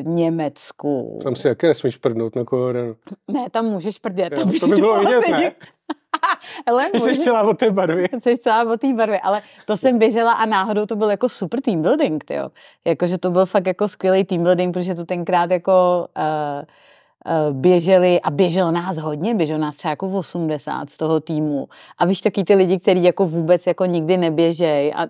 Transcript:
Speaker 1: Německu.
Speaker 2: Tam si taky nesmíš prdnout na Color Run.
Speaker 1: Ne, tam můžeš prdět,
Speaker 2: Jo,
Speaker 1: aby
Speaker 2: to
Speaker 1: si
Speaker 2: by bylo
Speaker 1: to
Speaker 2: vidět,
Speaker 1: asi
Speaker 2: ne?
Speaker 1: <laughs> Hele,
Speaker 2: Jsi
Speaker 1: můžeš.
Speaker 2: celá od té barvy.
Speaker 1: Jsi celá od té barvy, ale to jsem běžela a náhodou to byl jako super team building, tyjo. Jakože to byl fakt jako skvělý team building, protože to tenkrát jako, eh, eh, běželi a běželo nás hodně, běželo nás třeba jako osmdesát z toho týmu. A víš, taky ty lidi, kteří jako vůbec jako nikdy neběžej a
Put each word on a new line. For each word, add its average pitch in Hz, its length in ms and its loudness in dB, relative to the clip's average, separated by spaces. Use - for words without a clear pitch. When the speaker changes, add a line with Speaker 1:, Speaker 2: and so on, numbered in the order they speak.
Speaker 1:
Německu. 147 1200 -4
Speaker 2:
Tam 127 140 -4
si - 120 -12
taky 123 180 0
nesmíš 135 300 0
prdnout 113 400 -4
na 120 80 -4
Color 127 300 -2
Run. 120 200 -6
Speaker 1:
Ne, 254 180 -4
tam 226 160 -2
můžeš 196 320 -6
prdět, 185 380 -4
Speaker 2:
Jo, 320 60 0
Speaker 1:
aby 202 160 0
Speaker 2:
to - 80 0
Speaker 1:
si - 80 4
Speaker 2:
by - 60 4
bylo 208 140 4
Speaker 1:
to - 60 2
Speaker 2:
vidět, 494 180 4
Speaker 1:
asi 359 140 2
Speaker 2:
ne? - 240 0
Speaker 1:
<laughs> - 60 -20
Hele, 247 200 2
Speaker 2:
Jsi 392 120 -2
Speaker 1:
můžeš. 254 200 2
Speaker 2:
celá 240 240 2
od 202 160 2
té 226 120 4
barvy. 185 380 0
Speaker 1:
Jsi 240 200 0
celá 226 340 2
od 226 80 -2
té 269 120 0
barvy, 220 280 0
ale 202 220 0
to 214 100 0
jsem 247 220 2
běžela 226 340 4
a 220 140 0
náhodou 208 400 0
to 220 100 -4
byl 208 140 0
jako 202 180 0
super 208 320 -6
team 175 220 0
building, 196 420 0
tyjo. 139 240 -6
Jakože 175 340 0
to 185 120 -2
byl 180 160 4
fakt 185 200 0
jako 190 220 -2
skvělý 190 360 2
team 170 180 -2
building, 180 320 2
protože 180 200 -4
to 170 100 -8
tenkrát 175 460 -2
jako, 180 560 2
eh, 151 480 -4
eh, 156 260 0
běželi 180 680 4
a 180 100 -4
běželo 175 400 0
nás 175 280 -4
hodně, 156 360 -4
běželo 156 260 0
nás 151 160 -4
třeba 165 140 -6
jako 151 160 -6
osmdesát 156 840 -6
z - 60 -16
toho 156 240 0
týmu. 151 480 -4
A - 80 2
víš, 185 140 0
taky 202 240 -2
ty 202 100 4
lidi, 185 240 4
kteří 185 260 2
jako 185 220 2
vůbec 165 400 0
jako 180 180 0
nikdy 175 320 0
neběžej 160 800 0
a 165 140 -4